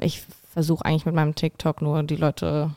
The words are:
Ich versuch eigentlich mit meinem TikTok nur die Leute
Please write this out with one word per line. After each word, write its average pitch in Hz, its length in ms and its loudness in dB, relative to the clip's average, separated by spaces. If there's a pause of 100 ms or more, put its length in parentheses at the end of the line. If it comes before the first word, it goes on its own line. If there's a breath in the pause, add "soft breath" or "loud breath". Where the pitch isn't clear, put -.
Ich - 200 -2 (300)
versuch 160 300 0
eigentlich 156 240 0
mit 165 80 0
meinem 151 180 2
TikTok - 480 -2
nur 151 220 0
die 151 140 -2
Leute 156 600 0